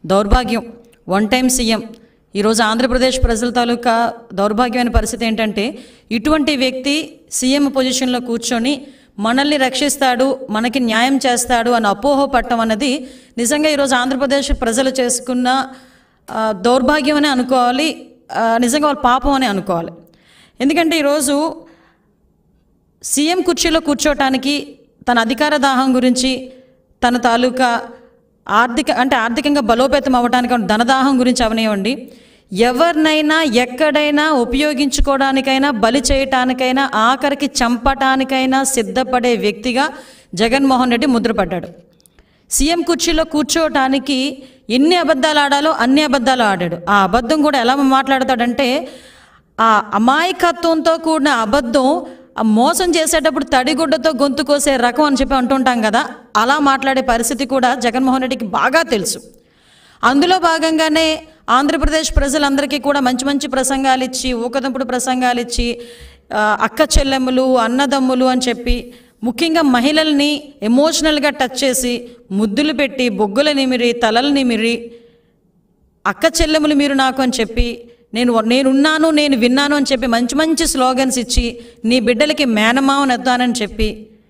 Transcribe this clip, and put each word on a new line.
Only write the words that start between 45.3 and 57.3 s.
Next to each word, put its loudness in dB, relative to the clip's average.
ఆడాలో 2
అన్ని 2
అబద్ధాలు 2
ఆడాడు. 0
ఆ 4
అబద్ధం 0
కూడా 2
ఎలా 2
మాట్లాడతాడంటే, 0
ఆ 2
అమాయకత్వంతో 0
కూడిన 0
అబద్ధం, 0
ఆ -4
మోసం 2
చేసేటప్పుడు 0
తడిగుడ్డతో 0
గొంతు 0
కోసే 0
రకం 0
అని 2
చెప్పి 0
అంటుంటాం 0
కదా, 0
అలా 2
మాట్లాడే 2
పరిస్థితి -2